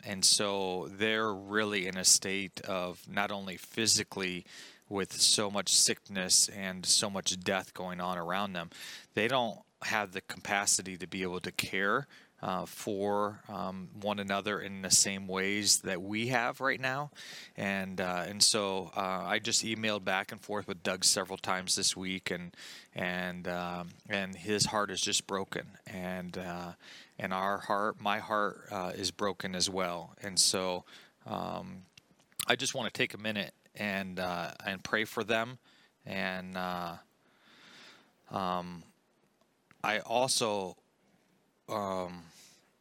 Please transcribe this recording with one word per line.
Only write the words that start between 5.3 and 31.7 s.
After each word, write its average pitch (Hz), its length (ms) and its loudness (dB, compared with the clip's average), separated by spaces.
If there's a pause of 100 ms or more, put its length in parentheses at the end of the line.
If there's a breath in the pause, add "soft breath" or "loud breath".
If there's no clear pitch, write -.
much 101 200 -2
sickness - 800 4
and 92 360 -6
so - 240 4
much 95 300 -2
death 95 340 0
going 90 280 -6
on 90 160 -2
around 92 360 -2
them, 87 180 -6 (420 loud breath)
they 110 160 4
don't 120 300 2 (240)
have 104 280 0
the 95 100 -6
capacity 95 760 0
to 87 100 -8
be 92 140 -4
able 90 180 -2
to 90 120 -6
care, 101 560 0 (340 loud breath)
uh, 92 240 -2
for, 104 720 0 (100)
um, 95 380 -6 (140)
one 101 180 2
another 98 400 2
in 98 220 -8
the 92 100 -4
same 98 340 4
ways 98 540 4
that 95 220 -2
we 107 260 -2
have 127 320 2
right 131 220 0
now. 135 280 -2 (460 loud breath)
And, 98 440 -2
uh, 90 280 0
and 101 160 2
so, 95 520 4
uh, 95 300 0
I 101 140 2
just 113 240 2
emailed 107 400 0
back 95 280 0
and 110 80 -10
forth 104 280 -4
with 90 160 -6
Doug 95 220 0
several 95 320 4
times 92 380 0
this 98 220 2
week, 92 320 -4
and, 87 260 -6 (380 loud breath)
and, 90 540 -2
um, 87 420 -4 (200)
and 98 260 -2
his 104 300 2
heart 104 260 0
is 90 100 -2
just - 240 2
broken. - 400 -4 (220)
And, 90 500 -6
uh, 87 360 -6 (440 loud breath)
and 92 160 -4
our 98 240 0
heart, 101 420 0
my 104 200 2
heart, 104 500 0
uh, 92 240 -2
is 92 160 -2
broken 95 460 -2
as 90 140 2
well. 87 520 -2
And 95 160 -4
so, 92 460 4 (420 loud breath)
um, 92 580 -6 (640)